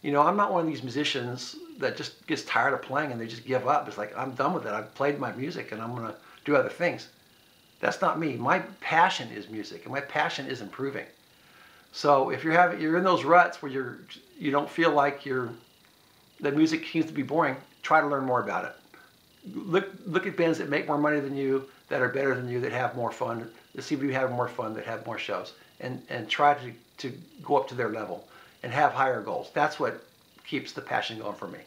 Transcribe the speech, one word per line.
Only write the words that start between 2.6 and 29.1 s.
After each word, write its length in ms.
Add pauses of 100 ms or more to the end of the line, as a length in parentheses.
of 80
playing 280
and 80
they 60
just 200
give 220
up. 200
It's 100
like, 180
"I'm 180
done 200
with 140
it. 60
I've 200
played 240
my 140
music, 400
and 100
I'm 140
gonna 200 (300)
do 100
other 140
things." 380 (760)
That's 180
not 160
me. 200
My 220 (200)
passion 500
is 200
music, 340
and 80
my 80
passion 480
is 140
improving. 440 (840)
So 380
if 120
you're 120
having, 260
you're 180
in 60
those 220
ruts 360
where 80
you're, 280 (420)
you 120
don't 180
feel 220
like 340
you're, 240 (880)
the 140
music 340
seems 200
to 40
be 120
boring, 340 (240)
try 180
to 80
learn 160
more 160
about 240
it. 100 (800)
Look, 360 (160)
look 200
at 120
bands 220
that 100
make 180
more 100
money 220
than 160
you, 320 (220)
that 120
are 60
better 260
than 140
you, 140
that 100
have 240
more 160
fun, 400 (240)
that 60
seem 180
to 80
be 60
having 200
more 140
fun, 280
that 100
have 200
more 140
shows, 320 (300)
and, 260
and 220
try 240
to, 180 (280)
to 120 (320)
go 140
up 100
to 80
their 140
level 360 (380)
and 80
have 220
higher 280